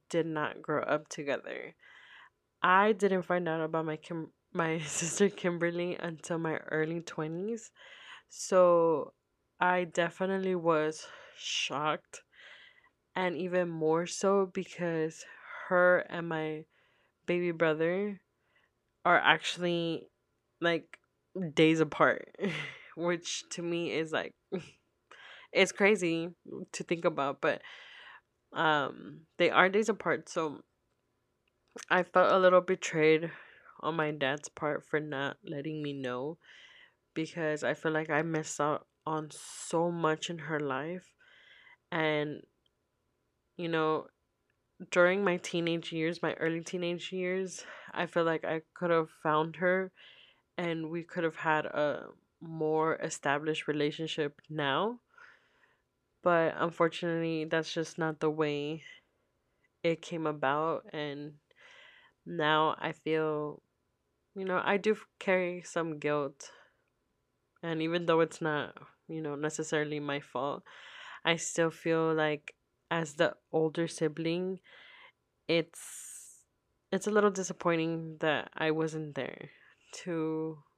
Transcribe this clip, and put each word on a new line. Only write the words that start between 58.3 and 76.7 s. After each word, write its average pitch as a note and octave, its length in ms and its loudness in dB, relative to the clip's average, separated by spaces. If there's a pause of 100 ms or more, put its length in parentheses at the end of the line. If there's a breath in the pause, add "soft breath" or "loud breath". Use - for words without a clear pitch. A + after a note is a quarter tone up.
it E3 220 0
came D#3+ 240 -4
about. D3+ 560 0 (100)
And D3 400 -8 (920 loud breath)
now D#3 500 2
I - 140 -4
feel, D#3 720 -2 (720)
you F#3+ 100 -8
know, F#3 180 0
I G3+ 140 2
do G3+ 140 2
f-, G#3 160 -6 (100)
carry F3+ 480 0
some E3 320 -4
guilt. D3 540 -4 (1120 soft breath)
And E3 180 -4
even E3+ 240 -2
though E3 140 4
it's D#3+ 200 0
not, D3 360 -2 (320)
you D#3+ 120 -8
know, D3 160 -6
necessarily D3+ 640 -4
my C#3+ 200 -4
fault, C#3 440 -6 (600 loud breath)
I E3+ 120 2
still E3 340 0
feel D#3+ 420 0
like D#3 400 -2 (380)
as E3 240 -2
the D#3+ 180 2 (180)
older D#3+ 360 0
sibling, E3 720 -2 (880 loud breath)
it's, - 960 -6 (480)